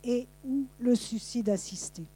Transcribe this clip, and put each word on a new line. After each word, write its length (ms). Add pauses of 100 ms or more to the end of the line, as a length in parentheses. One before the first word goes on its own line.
et 240 (180)
ou 200 (140)
le 160
suicide 540
assisté. 540 (120)